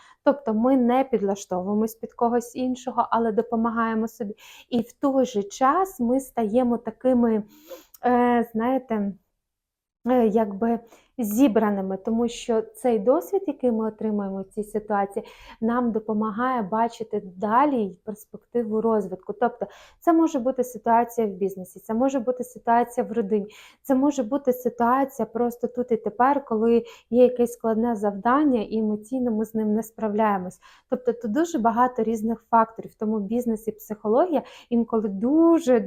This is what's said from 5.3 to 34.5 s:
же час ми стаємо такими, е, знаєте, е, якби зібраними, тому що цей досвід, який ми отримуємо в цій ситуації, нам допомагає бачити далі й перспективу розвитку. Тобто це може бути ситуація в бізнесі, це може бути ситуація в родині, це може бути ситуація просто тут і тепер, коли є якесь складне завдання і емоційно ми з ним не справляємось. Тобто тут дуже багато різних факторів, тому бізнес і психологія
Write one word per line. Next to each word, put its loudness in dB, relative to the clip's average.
же -2
час 0
ми 0
стаємо 0
такими, 0
е, 2
знаєте, -2
е, 4
якби 0
зібраними, 2
тому -2
що -2
цей 0
досвід, 2
який 0
ми 0
отримуємо -4
в -12
цій -8
ситуації, -2
нам 0
допомагає -2
бачити -4
далі 2
й -4
перспективу -6
розвитку. -2
Тобто -2
це 4
може 4
бути -2
ситуація 0
в -6
бізнесі, -6
це -8
може 0
бути -4
ситуація -2
в -12
родині, -2
це 0
може 2
бути -2
ситуація -2
просто -4
тут -6
і 2
тепер, 0
коли 2
є 6
якесь 2
складне -2
завдання 0
і -4
емоційно -2
ми -2
з -8
ним 0
не 0
справляємось. -2
Тобто -2
тут -6
дуже 0
багато 0
різних -4
факторів, 0
тому -2
бізнес -4
і -4
психологія 0